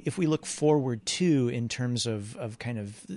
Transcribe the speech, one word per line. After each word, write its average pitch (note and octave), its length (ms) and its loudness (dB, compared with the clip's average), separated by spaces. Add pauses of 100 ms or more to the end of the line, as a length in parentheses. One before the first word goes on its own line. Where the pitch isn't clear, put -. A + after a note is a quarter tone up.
if - 140 -4
we F3+ 80 2
look D#3 180 2
forward C3+ 600 2
too, D3 420 4
in A#2+ 200 -2
terms B2 360 -2
of, A2 320 -4
of A2 220 -8
kind A#2 200 -6
of G#2 240 -10 (140)